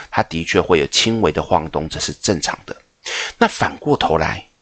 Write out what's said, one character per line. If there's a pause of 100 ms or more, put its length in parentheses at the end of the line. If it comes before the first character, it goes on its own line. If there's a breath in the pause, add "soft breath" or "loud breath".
它
的
确
会
有
轻
微
的
晃
动，
这
是
正
常
的。 (640 loud breath)
那
反
过
头
来， (180)